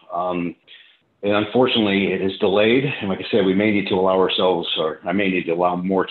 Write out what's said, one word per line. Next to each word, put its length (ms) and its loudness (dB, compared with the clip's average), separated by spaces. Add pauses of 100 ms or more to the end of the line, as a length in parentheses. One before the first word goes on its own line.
(120)
Um, 420 -4 (680)
and 100 0
unfortunately, 800 2
it 80 -2
is 180 -4
delayed. 460 2
And 240 -4
like 120 -4
I 100 -10
said, 160 2
we 80 2
may 160 2
need 180 0
to 60 -2
allow 260 2
ourselves, 480 0 (100)
or 280 -4
I 60 -4
may 180 0
need 160 -2
to 60 0
allow 240 0
more 340 0